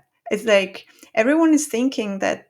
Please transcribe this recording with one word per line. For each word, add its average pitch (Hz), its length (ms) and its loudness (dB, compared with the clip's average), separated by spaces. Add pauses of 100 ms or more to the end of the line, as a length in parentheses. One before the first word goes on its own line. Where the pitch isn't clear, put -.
(320)
It's 202 140 -4
like 196 420 0 (260)
everyone 311 400 2
is 302 140 2
thinking 226 520 -4
that - 300 -4